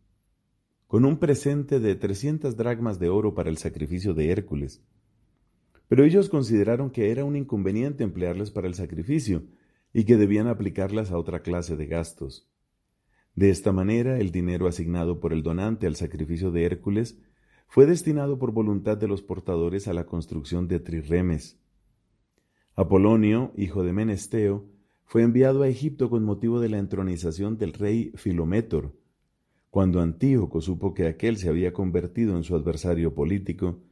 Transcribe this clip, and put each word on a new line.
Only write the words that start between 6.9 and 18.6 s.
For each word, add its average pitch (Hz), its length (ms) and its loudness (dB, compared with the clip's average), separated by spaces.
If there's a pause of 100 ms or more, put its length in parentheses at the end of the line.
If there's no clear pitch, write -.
que 110 200 0
era 135 160 -2
un 143 100 -4
inconveniente 120 680 -2
emplearlas 90 460 -4
para 95 160 -6
el 90 80 -6
sacrificio 90 720 -4 (480)
y 113 120 2
que 117 120 8
debían 104 300 4
aplicarlas 101 640 -4
a 87 80 -2
otra 82 240 -6
clase 85 340 -4
de 76 100 -8
gastos. 80 640 -8 (840)
De 98 160 6
esta 95 220 0
manera, 117 460 0
el 95 120 0
dinero 90 360 -2
asignado 85 540 -2
por 80 140 -2
el 80 80 0
donante 95 440 -2
al 78 100 0
sacrificio 82 540 -4
de 85 140 2
Hércules 101 540 -2 (480)
fue - 180 10
destinado 147 540 2
por 123 140 -4
voluntad 107 440 0